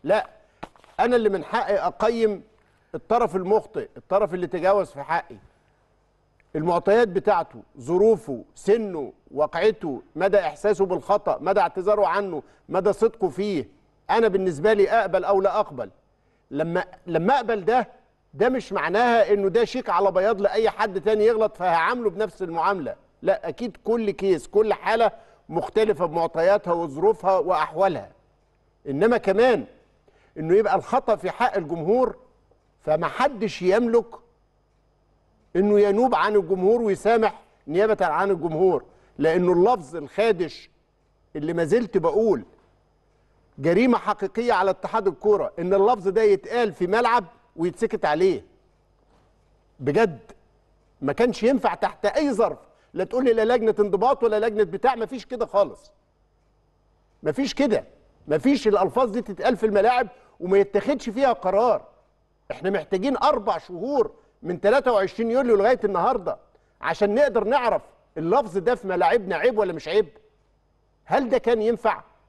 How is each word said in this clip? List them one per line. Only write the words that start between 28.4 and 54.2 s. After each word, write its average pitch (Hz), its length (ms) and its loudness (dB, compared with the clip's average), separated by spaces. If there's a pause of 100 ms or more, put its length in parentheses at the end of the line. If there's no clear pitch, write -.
انما 196 300 2
كمان 196 480 2 (720)
انه 160 180 0
يبقى 202 200 2
الخطأ 233 400 0
في 180 160 -8
حق 226 260 -2
الجمهور، 170 580 -2 (640)
فمحدش 185 800 -2
يملك 226 440 2 (1500)
انه 202 240 2
ينوب 208 360 2
عن 196 200 2
الجمهور 190 460 2
ويسامح 220 600 0 (260)
نيابه 196 380 0
عن 175 260 -2
الجمهور، 165 520 0 (340)
لانه 175 340 2
اللفظ 180 440 2
الخادش 170 760 -2 (640)
اللي 151 180 -4
ما 170 100 0
زلت 202 340 0
بقول 170 460 0 (1160)
جريمه 202 380 2
حقيقيه 214 560 -4
على 190 180 2
اتحاد 190 360 -4
الكوره، 190 520 0
ان 180 140 -2
اللفظ 196 340 2
ده 196 140 0
يتقال 208 520 0
في 175 140 -4
ملعب 226 380 0 (300)
ويتسكت 180 500 -4
عليه. 160 380 0 (1400)
بجد 151 400 0 (840)
ما 143 120 -2
كانش 233 300 0
ينفع 233 300 2
تحت - 320 -6
اي 277 280 0
ظرف، 202 240 0 (360)
لا 180 100 -4
تقول 254 220 -2
لي 240 80 4
لا 226 220 2
لجنه 220 240 0
انضباط 208 440 0